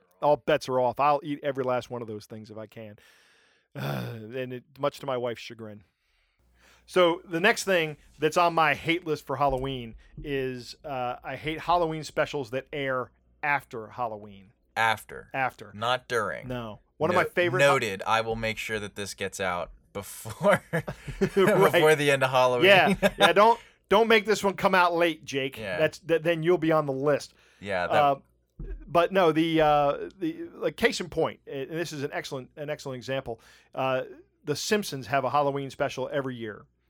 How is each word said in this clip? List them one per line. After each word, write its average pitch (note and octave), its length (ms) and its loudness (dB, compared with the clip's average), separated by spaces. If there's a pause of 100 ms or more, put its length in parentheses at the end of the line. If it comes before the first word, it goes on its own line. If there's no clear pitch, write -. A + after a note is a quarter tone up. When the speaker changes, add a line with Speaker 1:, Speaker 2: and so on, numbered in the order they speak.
(220)
Speaker 1:
all D3 140 4
bets D3 320 0
are B2+ 120 0
off. B2 200 0
I'll D3 240 4
eat C#3+ 180 -8
every C3+ 220 -4
last B2+ 260 -2
one A#2+ 100 -10
of A2+ 80 -10
those G#2+ 180 -12
things A2 220 -16
if G#2+ 100 -16
I G#2+ 80 -14
can. G#2+ 360 -18
<sighs> - 40 -20 (680)
Uh, C3 420 -8 (200)
and B2+ 160 -8
it, B2 120 -12 (140)
much C#3+ 220 -2
to C#3+ 60 -10
my C3 100 -2
wife's A#2+ 240 -6
chagrin. G#2+ 420 -16 (1000)
So F3 420 4
the E3 140 -4
next A3 240 2
thing D#3+ 320 0 (220)
that's D3+ 180 0
on F3 160 4
my D#3 220 4
hate D#3+ 320 -4
list D3+ 200 -4
for C3+ 100 -4
Halloween C3 580 -2 (280)
is, C3 600 -6
uh, B2+ 400 -6
I C3+ 120 -10
hate D#3 220 -8
Halloween D#3+ 460 0
specials C#3+ 460 -4
that C3 200 -6
air C3+ 400 -4 (320)
after C3 440 -4
Halloween. G#2 640 -10 (260)
Speaker 2:
After. A2 560 -2
Speaker 1:
After. B2 420 -6
Speaker 2:
Not B2 320 -2
during. G#2 420 -4
Speaker 1:
No. A#2 320 -10 (180)
One D#3 100 -2
of F3+ 60 0
Speaker 2:
No-, F3 80 2
Speaker 1:
my D#3 80 -2
favorite F3 300 0
Speaker 2:
noted. B2 460 4
I A2 140 2
will A2+ 160 -2
make A2 220 -4
sure A2 200 -6
that G2+ 160 -10
this G2+ 200 -10
gets - 260 -8
out F2 300 -4 (240)
before, A2+ 720 -2
<laughs> - 20 -20
Speaker 1:
<laughs> - 40 -12
Right. - 600 -4
Speaker 2:
before F#3 600 6
the C#3+ 160 2
end C3+ 120 4
of C3 80 2
Halloween. B2+ 360 4
Speaker 1:
Yeah. F#3 280 8 (200)
Speaker 2:
<laughs> - 40 -14
Speaker 1:
Yeah, G3 140 6
don't, G#3+ 260 6 (300)
don't A3 180 6
make A3 200 4
this G3+ 180 0
one G3 80 2
come F#3+ 220 0
out F3 200 6
late, E3 300 0
Jake. C3+ 320 -6
Speaker 2:
Yeah. G2 220 -6
Speaker 1:
That's, D#3 220 0
th-, D#3+ 200 0
then E3 220 0
you'll F3 160 4
be D#3+ 140 2
on D#3 120 4
the C#3+ 80 -4
list. C3+ 400 0 (260)
Speaker 2:
Yeah, F#2+ 280 -2
that - 80 0
Speaker 1:
Uh, C#3+ 220 4 (720)
but E3+ 240 2
no, F#3 220 4
the, D#3+ 280 2
uh, D3 360 4 (240)
the, E3+ 160 -6 (180)
like, D#3 220 -6
case - 240 -6
in F3+ 80 -10
point, C#3+ 400 -4
and C#3 220 -10
this D#3+ 220 -8
is C#3 120 -8
an C#3 80 -8
excellent, C3+ 440 -10
an D3 140 -10
excellent C#3 260 -10
example. B2 440 -6 (340)
Uh, C3 280 -2 (420)
The D3 100 -2
Simpsons C#3+ 540 -4
have C3+ 160 0
a B2 60 -2
Halloween C#3 380 0
special C3 440 -4
every C3 240 -4
year. A2 280 -12 (260)